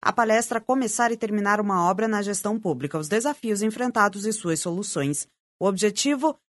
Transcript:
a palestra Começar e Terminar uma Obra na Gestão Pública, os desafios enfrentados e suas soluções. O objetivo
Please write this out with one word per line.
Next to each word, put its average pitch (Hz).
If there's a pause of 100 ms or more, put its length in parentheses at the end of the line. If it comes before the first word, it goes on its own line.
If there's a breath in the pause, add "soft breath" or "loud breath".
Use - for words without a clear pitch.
a -
palestra 226
Começar 240
e 233
Terminar 208
uma 185
Obra 208
na 208
Gestão 208
Pública, 147
os 156
desafios 220
enfrentados 214
e 220
suas 165
soluções. 170 (320)
O 175
objetivo 214 (160)